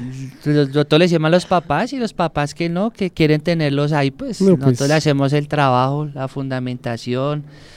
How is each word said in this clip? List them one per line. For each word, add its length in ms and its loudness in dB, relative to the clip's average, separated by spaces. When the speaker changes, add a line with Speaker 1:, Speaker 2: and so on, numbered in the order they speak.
Speaker 1:
los, 240 2
nosotros 300 2
le 60 6
decimos 220 2
a 40 2
los 140 4
papás 480 -2
y 40 -8
los 160 -4
papás 420 -4
que 140 -4
no, 200 -2
que 220 -4
quieren 280 2
tenerlos 540 0
ahí, 180 2
pues 300 -10
Speaker 2:
No, 100 6
Speaker 1:
nosotros 280 4
Speaker 2:
pues. 100 2
Speaker 1:
le 60 4
hacemos 380 2
el 140 0
trabajo, 680 0
la 140 -6
fundamentación, 1160 -6